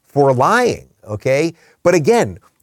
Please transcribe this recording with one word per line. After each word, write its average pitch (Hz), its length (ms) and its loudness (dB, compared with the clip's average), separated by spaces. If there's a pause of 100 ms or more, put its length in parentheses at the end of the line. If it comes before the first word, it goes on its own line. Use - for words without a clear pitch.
for 139 300 0
lying, 151 560 -2 (160)
okay? 135 480 -4 (300)
But 175 120 2
again, 160 440 0 (240)